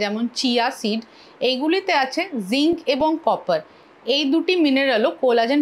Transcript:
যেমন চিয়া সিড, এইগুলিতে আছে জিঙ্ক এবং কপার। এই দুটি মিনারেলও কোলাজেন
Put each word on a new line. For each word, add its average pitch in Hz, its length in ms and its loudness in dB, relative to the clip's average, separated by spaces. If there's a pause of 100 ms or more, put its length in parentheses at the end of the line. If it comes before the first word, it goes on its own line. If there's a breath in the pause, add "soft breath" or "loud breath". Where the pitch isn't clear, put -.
যেমন 214 200 -2 (160)
চিয়া 240 320 0
সিড, 220 300 -4 (400 loud breath)
এইগুলিতে 320 520 0 (120)
আছে 262 180 -4 (280)
জিঙ্ক 294 260 2 (180)
এবং 302 160 0 (160)
কপার। 175 340 0 (540 loud breath)
এই 302 180 0
দুটি 330 200 0 (120)
মিনারেলও 269 460 2 (120)
কোলাজেন 240 400 2